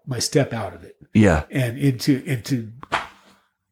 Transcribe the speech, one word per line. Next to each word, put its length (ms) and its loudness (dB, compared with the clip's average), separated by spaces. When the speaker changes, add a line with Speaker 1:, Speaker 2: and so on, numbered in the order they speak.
Speaker 1:
my 140 -6
step 320 0
out 220 -8
of 100 -20
it. 120 -20
Speaker 2:
Yeah. 380 6
Speaker 1:
And 260 -2
into, 480 0
into, 480 -4